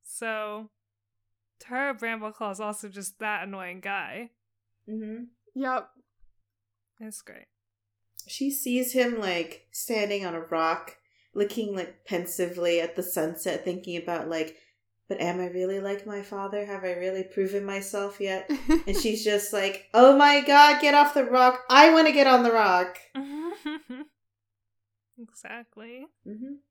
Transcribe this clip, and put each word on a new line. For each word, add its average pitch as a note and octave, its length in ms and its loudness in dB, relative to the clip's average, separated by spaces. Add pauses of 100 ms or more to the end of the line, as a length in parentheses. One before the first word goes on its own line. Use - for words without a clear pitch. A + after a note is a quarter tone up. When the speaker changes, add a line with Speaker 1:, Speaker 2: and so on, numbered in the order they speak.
Speaker 1:
So, A3 680 -10 (880)
to - 80 -20
her, C4 260 -6
Brambleclaw G#3+ 580 -10
is G3 80 -12
also G#3+ 280 -10
just G3 300 -16
that G#3 280 -6
annoying F#3 340 -14
guy. G3 500 -10 (580)
Speaker 2:
Mm-hmm. A3 360 -12 (300)
Speaker 3:
Yep. B3+ 340 -6 (1120)
Speaker 1:
It's A3 220 -18
great. - 240 -20 (800)
Speaker 2:
She - 240 -8
sees B3 420 -4
him, A#3+ 280 -2
like, F3 520 -6
standing G#3 520 -4
on E3+ 100 -8
a E3 60 -8
rock, D#3+ 560 -4 (380)
looking, G#3 420 -4
like, F3 300 -12
pensively F3 720 -2
at E3+ 160 -6
the F#3 60 -6
sunset, E3+ 600 -6
thinking F3+ 320 -8
about, E3+ 320 -8
like, E3 280 -6 (520)
"But F#3+ 120 -6
am F3 200 -4
I F3+ 80 -6
really F#3 300 -6
like G3 280 -8
my G3+ 160 -10
father? G3+ 440 -10
Have G3 160 -10
I F#3 120 -6
really F#3 280 -6
proven G3 420 -6
myself G3 560 -8
yet?" F#3+ 300 -6 (180)
Speaker 3:
<laughs> E4 180 2
Speaker 2:
And F#3+ 100 0
she's A3 280 -2
just G#3 280 -2
like, G3 420 -4
"Oh C4 220 10
my C#4+ 240 6
god, C#4+ 400 8
get D4 140 4
off D4 200 6
the C#4 100 2
rock. B3+ 360 4 (100)
I D4+ 220 10
wanna D#4+ 200 6
get C4+ 140 6
on B3+ 160 6
the A#3+ 100 2
rock." F#3 460 2 (160)
Speaker 1:
<laughs> D4+ 920 -12 (1120)
Exactly. A#3 880 -20 (220)
Speaker 2:
Mm-hmm. A#3+ 260 -14 (160)